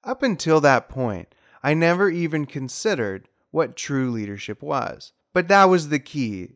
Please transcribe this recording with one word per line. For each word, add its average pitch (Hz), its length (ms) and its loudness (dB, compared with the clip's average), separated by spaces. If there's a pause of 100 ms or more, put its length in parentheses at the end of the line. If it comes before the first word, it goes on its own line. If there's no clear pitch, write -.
Up 254 220 -6
until 160 380 2
that 139 260 4
point, 113 480 -6 (260)
I 143 120 0
never 175 360 2
even 160 360 -2
considered 131 800 -6 (240)
what 151 240 -2
true 131 340 -4
leadership 104 540 -8
was. 143 480 -6 (220)
But 175 160 0
that 196 160 8
was 175 240 4
the 147 100 0
key 107 560 -8